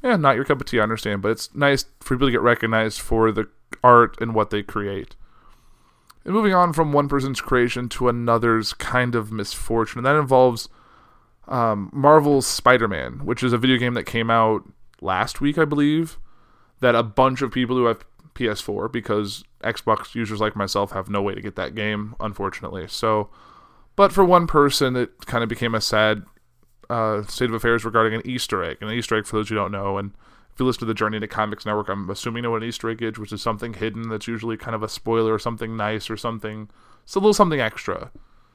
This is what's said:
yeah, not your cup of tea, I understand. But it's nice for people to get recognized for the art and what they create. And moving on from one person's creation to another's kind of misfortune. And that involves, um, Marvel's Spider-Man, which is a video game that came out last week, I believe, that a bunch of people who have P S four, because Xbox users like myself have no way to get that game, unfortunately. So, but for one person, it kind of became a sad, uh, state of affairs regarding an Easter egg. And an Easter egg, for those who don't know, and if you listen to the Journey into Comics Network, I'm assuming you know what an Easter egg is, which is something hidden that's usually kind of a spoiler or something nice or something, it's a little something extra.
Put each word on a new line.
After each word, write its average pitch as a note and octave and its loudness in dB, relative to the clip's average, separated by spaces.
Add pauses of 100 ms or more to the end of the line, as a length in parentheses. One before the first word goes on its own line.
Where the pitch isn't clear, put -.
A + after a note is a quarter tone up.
yeah, B3+ 2
not C#3 4
your C3 0
cup C#3 2
of - -10
tea, A#2 2
I - 6
understand. G#2+ -2
But G#2+ 2
it's - -10
nice C#3 2 (160)
for - -4
people C3 2
to B2 2
get - 2
recognized A2+ 2
for A2+ 2
the G#2 -2 (360)
art A#2+ 8
and A#2 -4
what G#2+ 0
they G#2 -2
create. G2+ -8 (1080)
And F3+ -2
moving G#3 4
on F3+ 4
from D3+ 0
one C#3+ 4
person's C3+ 0
creation B2 0
to B2 0
another's A#2 2
kind B2 -2
of A2 -4
misfortune. A2+ -4
And B2 -2
that D3 4
involves, B2+ 4 (800)
um, A2 0
Marvel's C#3+ 6
Spider-Man, E2+ 0
which A#2+ -2
is B2 2
a A#2+ 4
video B2+ 4
game B2 -2
that A#2 -4
came A2+ -2
out A2 2 (320)
last F#2 -2
week, C#3+ 0
I D#3+ 4
believe, D3 0 (600)
that B2 4
a A#2 4
bunch C3 0
of B2 -2
people B2+ -2
who B2 4
have A2+ -2 (300)
P A#2+ -2
S G#2 -4
four, G#2 -6
because G#2+ -4 (180)
Xbox - -2
users G#2+ -4
like G#2+ 0
myself G2+ -2
have F#2+ -8
no G2+ -2
way G2+ -2
to G2 -10
get G2+ -10
that E2+ -6
game, G#2+ -6
unfortunately. G2 -8
So, G#2+ -2 (680)
but G3 4
for G3 4
one F3 6
person, C#3+ 2
it - -6
kind A#2 0
of A2+ -2
became A2+ -4
a G#2+ -2
sad, G#2+ 0 (640)
uh, A2 -2
state B2 -2
of A2+ -4
affairs A2+ 0
regarding A2+ 2
an A2+ -6
Easter A#2+ -4
egg. E2 -8
And G#2+ -8
an A2+ -4
Easter A2+ -2
egg, G#2+ -2
for A2 -4
those G#2 -2
who A2 -4
don't G2+ -2
know, G2 -4
and G2+ -6 (400)
if - -10
you C3 0
listen B2 0
to A#2+ -6
the A2 -2
Journey G#2+ -2
into G#2+ -6
Comics G#2+ -6
Network, G#2 -2
I'm G2+ -6
assuming A2+ -6
you A#2+ -6
know A#2+ -4
what A2 -4
an A#2 -8
Easter A2+ -8
egg A2+ -6
is, A2 -4
which G#2+ -14
is G#2 -8
something A2+ -4
hidden A2 -6
that's G#2+ -8
usually A2+ -6
kind A2+ -8
of G#2+ -6
a G#2+ -4
spoiler A2+ 0
or G#2 0
something A2+ -6
nice G#2+ -4
or A2 -8
something, A2 -8 (320)
it's - -10
a G3+ 0
little G#3 6
something E3 4
extra. - -6 (440)